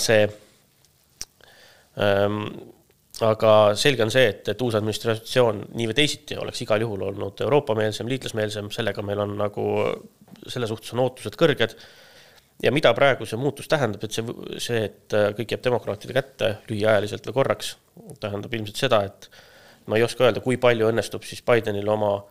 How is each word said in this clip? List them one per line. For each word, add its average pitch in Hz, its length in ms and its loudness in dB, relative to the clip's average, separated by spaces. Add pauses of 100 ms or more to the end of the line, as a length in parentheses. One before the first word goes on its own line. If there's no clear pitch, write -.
see, 107 240 4 (1800)
ähm, 101 400 2 (800)
aga 110 320 4 (240)
selge 120 300 2
on 110 80 -2
see, 127 160 6
et, - 220 -8
et 104 100 -4
uus 117 160 0
administratsioon 110 840 0 (100)
nii 117 160 -4
või 110 80 -6
teisiti - 400 0
oleks - 240 -8
igal 110 220 0
juhul 101 240 -6
olnud 101 340 -8
Euroopa-meelsem, 110 680 0
liitlasmeelsem, 107 600 -4
sellega 104 320 -6
meil 101 220 -2
on 101 160 -4
nagu, 104 240 -4 (800)
selle 123 240 -6
suhtes - 240 -10
on 120 80 0
ootused 123 380 -6
kõrged. 139 340 2 (880)
Ja 120 120 2
mida 135 200 6
praegu 123 320 2
see 110 120 -6
muutus 135 320 -6
tähendab, 113 360 -2
et - 100 -10
see, 113 80 -4 (380)
see, 117 240 -2
et, - 320 -12
äh, 104 180 4
kõik 117 160 -6
jääb 104 140 -2
demokraatide 113 500 -2
kätte 107 340 -2 (200)
lühiajaliselt 107 580 0
või 113 140 -6
korraks, 113 320 -2 (480)
tähendab 104 320 -6
ilmselt 107 260 -6
seda, 117 300 4
et - 180 -20 (600)
ma 104 60 2
ei 113 80 4
oska 123 220 2
öelda, 107 180 2
kui 127 160 0
palju 117 300 4
õnnestub 107 360 -4
siis - 160 -14
Bidenil 104 480 2
oma 107 220 2 (180)